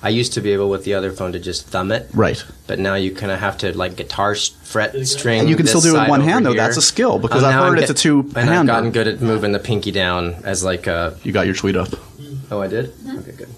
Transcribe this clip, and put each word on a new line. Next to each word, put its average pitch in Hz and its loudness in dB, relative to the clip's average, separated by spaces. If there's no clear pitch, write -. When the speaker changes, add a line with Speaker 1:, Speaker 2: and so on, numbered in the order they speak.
Speaker 1:
I 104 0
used 120 0
to 113 -4
be 101 0
able 98 0
with 95 -2
the 98 -2
other 95 -2
phone 90 -6
to 90 -6
just 90 -8
thumb 95 -2
it. 117 -2
Speaker 2:
Right. - 2
Speaker 1:
But - -4
now 95 0
you 95 -2
kinda 98 -6
have 98 -2
to, 95 -4
like, 90 -4
guitar 101 -2
s-, - -4
fret 107 -4
string 117 0
Speaker 2:
And 147 4
you 156 4
can 165 2
Speaker 1:
this 113 4
Speaker 2:
still 165 4
do 165 4
it 165 6
with 147 6
Speaker 1:
side 110 4
Speaker 2:
one 143 4
Speaker 1:
over 151 4
Speaker 2:
hand, 220 4
though. 127 2
Speaker 1:
here. 110 2
Speaker 2:
That's 117 2
a 156 2
skill, - 2
because 113 0
Speaker 1:
And 131 6
Speaker 2:
I've 131 4
Speaker 1:
now 139 4
Speaker 2:
heard 175 4
Speaker 1:
I'm 151 4
Speaker 2:
it's 117 0
a - 2
Speaker 1:
get-, - 0
Speaker 2:
two-hander. 147 2
Speaker 1:
and 123 2
I've 170 4
gotten 117 2
good 113 0
at 110 -2
moving 110 0
the 101 0
pinky 104 -2
down 90 0
as, 95 -4
like, 92 -2
a 85 -2
Speaker 2:
You - -4
got 95 2
your 95 0
tweet 98 0
up. 92 0
Speaker 1:
Oh, 104 -4
I 98 -4
did? 110 -6
Speaker 3:
Mm-hmm. - -12
Speaker 1:
Okay, 85 -16
good. - -18